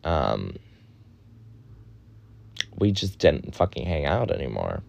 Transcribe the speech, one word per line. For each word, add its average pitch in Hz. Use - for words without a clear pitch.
um, 53
we 101
just 95
didn't -
fucking -
hang 78
out 78
anymore. 50